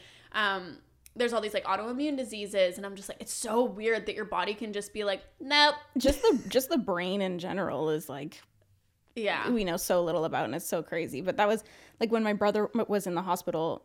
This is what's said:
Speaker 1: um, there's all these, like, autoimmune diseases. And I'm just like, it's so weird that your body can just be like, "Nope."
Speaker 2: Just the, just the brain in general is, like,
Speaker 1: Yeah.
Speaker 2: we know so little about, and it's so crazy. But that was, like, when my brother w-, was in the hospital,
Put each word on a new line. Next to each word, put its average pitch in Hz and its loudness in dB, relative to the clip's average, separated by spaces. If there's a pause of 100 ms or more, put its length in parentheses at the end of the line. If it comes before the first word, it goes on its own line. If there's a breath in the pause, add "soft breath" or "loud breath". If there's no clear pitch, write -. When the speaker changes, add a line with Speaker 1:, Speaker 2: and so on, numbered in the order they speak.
(320 loud breath)
Speaker 1:
um, 196 -2 (380)
there's 240 0
all 226 0
these, 208 -2
like, 196 -2
autoimmune 247 -2
diseases. 202 0
And 196 -6
I'm 196 -8
just 196 -12
like, - -12
it's - -10
so 233 0
weird 214 0
that 208 -4
your 208 -6
body 180 -2
can 214 -8
just 202 -8
be 208 -4
like, 196 -2 (180)
"Nope." 294 6 (240)
Speaker 2:
Just - 4
the, 359 6
just 254 2
the 330 4
brain 185 0
in 185 -2
general 160 -2
is, 156 -2
like, 143 -10 (760)
Speaker 1:
Yeah. 190 0
Speaker 2:
we 226 2
know 175 0
so 180 2
little 160 2
about, 156 0
and 113 -2
it's - -6
so 170 -2
crazy. 160 -4
But 185 -2
that 208 4
was, 214 2 (340 loud breath)
like, 220 0
when 226 4
my 214 2
brother 208 2
w-, 226 0
was 202 0
in 175 -2
the 180 0
hospital, 170 -2